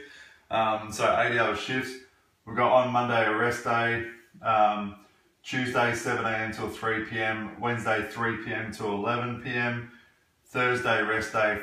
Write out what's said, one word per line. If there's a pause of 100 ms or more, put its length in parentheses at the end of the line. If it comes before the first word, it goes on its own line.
(520)
Um,
so
eighty
hour
shifts. (540)
We've
got
on
Monday
a
rest
day, (380)
um, (440)
Tuesday
seven
A
M
till
three
P
M,
Wednesday
three
P
M
till
eleven
P
M, (560)
Thursday
rest
day,